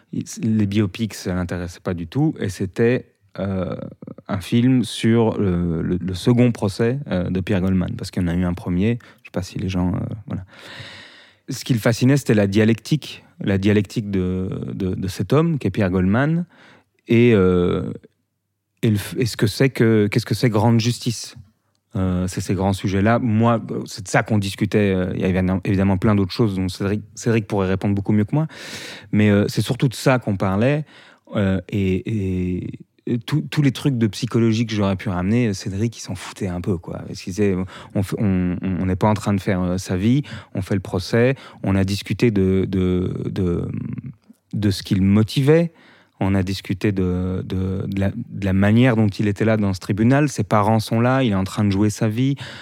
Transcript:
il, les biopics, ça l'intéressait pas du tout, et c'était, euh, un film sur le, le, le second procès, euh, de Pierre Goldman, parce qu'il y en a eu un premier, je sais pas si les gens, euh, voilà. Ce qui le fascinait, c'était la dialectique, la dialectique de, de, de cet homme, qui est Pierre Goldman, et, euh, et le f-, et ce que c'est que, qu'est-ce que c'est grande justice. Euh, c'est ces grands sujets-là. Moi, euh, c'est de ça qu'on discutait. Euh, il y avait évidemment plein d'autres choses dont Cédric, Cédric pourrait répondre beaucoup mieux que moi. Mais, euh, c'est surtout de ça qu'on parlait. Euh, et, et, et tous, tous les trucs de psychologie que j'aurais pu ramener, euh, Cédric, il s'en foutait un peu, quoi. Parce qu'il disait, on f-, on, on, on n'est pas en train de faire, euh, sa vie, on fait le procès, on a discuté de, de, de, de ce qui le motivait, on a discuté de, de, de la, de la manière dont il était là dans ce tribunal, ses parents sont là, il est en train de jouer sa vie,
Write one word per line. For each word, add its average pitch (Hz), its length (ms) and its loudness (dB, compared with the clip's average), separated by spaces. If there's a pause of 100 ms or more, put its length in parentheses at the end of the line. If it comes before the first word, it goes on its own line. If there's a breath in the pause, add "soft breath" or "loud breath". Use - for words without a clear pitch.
(140)
il, 123 100 -4 (180)
les 110 240 2
biopics, 101 480 -2
ça - 220 -6
l'intéressait 90 460 -6
pas 95 120 -4
du 87 140 -6
tout, 151 320 0
et 110 80 -2
c'était, 117 640 0 (280)
euh, 95 360 -4 (540)
un 101 100 -2
film 120 460 2
sur 113 520 2
le, 87 440 0
le, 82 180 -2
le 92 140 -6
second 120 400 4
procès, 117 460 -2 (120)
euh, 92 180 -2
de 92 120 -2
Pierre 98 180 0
Goldman, 92 380 0
parce 92 120 -8
qu'il - 120 -4
y 90 40 0
en 85 40 0
a 82 60 0
eu 90 100 0
un 90 80 0
premier, 95 460 0 (220 loud breath)
je - 60 -20
sais - 60 -20
pas 101 100 -4
si - 160 -10
les 101 80 -4
gens, 90 280 0
euh, 90 40 -4 (280)
voilà. 95 180 -8 (1040 loud breath)
Ce - 160 -10
qui 143 80 0
le 113 60 2
fascinait, 123 360 4
c'était 131 200 2
la 104 120 4
dialectique, 110 800 0 (160)
la 98 160 0
dialectique 104 520 0
de, 92 380 -2 (260)
de, 92 220 -4
de 92 140 -6
cet - 240 -4
homme, 156 260 2
qui - 80 -4
est 95 40 0
Pierre 98 180 0
Goldman, 123 560 2 (640 soft breath)
et, 117 240 6
euh, 90 580 4 (920)
et 131 80 2
le 104 80 4
f-, - 200 -6
et 127 80 0
ce - 100 -4
que 110 120 2
c'est 135 220 2
que, 110 400 4
qu'est-ce 110 160 0
que 104 100 -2
c'est 127 140 2
grande 110 300 4
justice. - 560 -2 (600)
Euh, 92 320 0
c'est 95 140 -6
ces 98 140 -2
grands 95 180 0
sujets-là. 101 460 2
Moi, 113 420 2 (100)
euh, 117 140 -6
c'est - 180 -12
de - 40 -12
ça 120 160 0
qu'on 107 160 0
discutait. 98 560 0
Euh, 92 180 -2
il - 80 -4
y - 40 0
avait 92 180 2 (200)
évidemment 98 340 2
plein 107 180 2
d'autres 98 160 2
choses 104 240 0
dont 95 120 -2
Cédric, 101 340 -2 (140)
Cédric 113 320 0
pourrait 98 200 0
répondre 95 260 0
beaucoup 101 200 0
mieux 104 120 4
que - 80 -4
moi. 156 140 0 (640 loud breath)
Mais, 107 180 4
euh, 101 180 6
c'est - 140 -2
surtout 131 260 0
de 113 60 -2
ça 131 260 2
qu'on 107 160 -2
parlait. 110 500 0 (500 loud breath)
Euh, 95 340 0
et, 95 260 0 (600)
et, - 240 -8 (260)
et 120 140 -2
tous, 151 220 -2
tous 147 200 -2
les 139 100 4
trucs 135 260 -2
de 113 100 2
psychologie 113 580 0
que 110 80 -6
j'aurais 98 220 0
pu 95 140 -6
ramener, 101 400 0
euh, 98 40 -2
Cédric, 101 440 -4
il - 40 -16
s'en - 140 -10
foutait - 320 -8
un 90 140 -4
peu, 90 160 -2
quoi. 87 300 -10
Parce - 140 -12
qu'il 98 120 -8
disait, 101 220 2 (400 loud breath)
on 104 60 2
f-, - 160 -4
on, 90 440 0
on, 92 200 -2
on 92 40 0
n'est 92 100 0
pas 90 140 2
en 107 40 4
train 104 200 0
de 95 80 0
faire, 92 200 0
euh, 90 160 0
sa 92 200 -4
vie, 120 260 2 (320 loud breath)
on 92 60 -2
fait 101 140 -2
le 95 40 0
procès, 117 560 0 (280 loud breath)
on 98 120 2
a 98 80 2
discuté 101 480 0
de, 95 360 2
de, 92 460 0 (160)
de, 90 380 -2 (840)
de 104 180 2
ce - 120 -6
qui - 120 -2
le 92 60 2
motivait, 135 720 4 (460 soft breath)
on 98 160 0
a 95 80 2
discuté 98 500 -2
de, 92 520 -2
de, 95 400 -4
de 98 140 -4
la, 98 120 0
de 110 340 -8
la 95 80 2
manière 110 420 4
dont 110 140 2
il 101 180 -2
était 101 160 -2
là 110 140 4
dans 101 160 0
ce 95 80 -6
tribunal, 127 480 2
ses - 160 -4
parents 110 340 2
sont 113 220 0
là, 131 220 2
il 113 100 2
est - 20 2
en 95 80 0
train 104 220 -2
de 101 60 2
jouer 104 180 2
sa 113 180 -2
vie, 127 280 0 (260 loud breath)